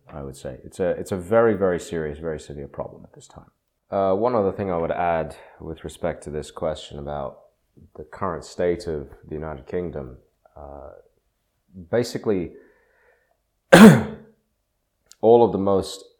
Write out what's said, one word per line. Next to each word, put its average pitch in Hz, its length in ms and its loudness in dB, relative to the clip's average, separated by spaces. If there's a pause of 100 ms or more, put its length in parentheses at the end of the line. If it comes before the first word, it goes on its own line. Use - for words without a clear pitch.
I 73 140 -14
would 69 140 -14
say. 65 280 -14
It's - 160 -10
a, 90 100 0
it's 90 220 -6
a 98 40 -4
very, 110 380 2
very 90 260 0
serious, 76 380 -8
very 78 220 -8
severe 71 280 -14
problem - 360 -14
at - 100 -20
this - 120 -20
time. - 240 -20 (400)
Uh, 95 240 0
one 120 200 0
other 98 180 0
thing 98 180 -6
I 85 80 -2
would 82 140 -2
add 82 440 -4 (240)
with 80 240 -14
respect 78 400 -8
to 76 60 -14
this 73 200 -10
question 78 500 -8
about 71 400 -10 (560)
the 78 80 -16
current 82 400 -8
state 87 420 -4
of 76 240 -8 (180)
the 78 60 -12
United 76 320 -12
Kingdom, 73 500 -10 (400)
uh, 71 340 -18 (1000)
basically, 113 640 -4 (1200)
<clears throat> - 0 - (1500)
all 117 240 8
of 92 80 2
the 98 60 -2
most 98 460 -2 (160)